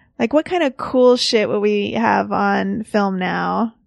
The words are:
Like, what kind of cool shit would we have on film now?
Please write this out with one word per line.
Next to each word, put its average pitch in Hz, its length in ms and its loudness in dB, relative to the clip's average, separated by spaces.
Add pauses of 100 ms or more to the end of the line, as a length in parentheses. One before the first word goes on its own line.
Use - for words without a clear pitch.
(200)
Like, 226 140 -2
what 311 120 2
kind 359 160 -2
of 277 160 -2
cool 247 400 4
shit 220 320 0
would 208 120 -2
we 208 320 0
have 202 380 0
on 202 520 -2
film 196 340 -2
now? 180 560 -4 (140)